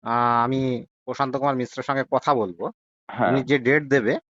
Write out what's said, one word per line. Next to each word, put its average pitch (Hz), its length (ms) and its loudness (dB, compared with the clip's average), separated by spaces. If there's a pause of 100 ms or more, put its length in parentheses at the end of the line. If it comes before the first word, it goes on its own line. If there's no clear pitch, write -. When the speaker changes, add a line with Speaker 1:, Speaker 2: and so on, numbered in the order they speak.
Speaker 1:
আহ, 120 420 2
"আমি 131 420 -2 (180)
প্রশান্ত 131 320 -4
কুমার 135 200 0
মিশ্রের 123 280 -6
সঙ্গে 135 260 -2
কথা 139 240 2
বলবো, 95 360 -4 (400)
Speaker 2:
হ্যাঁ। 113 220 0
Speaker 1:
উনি 135 100 2
যে 135 160 2
ডেট 135 240 2
দেবে 135 360 2 (120)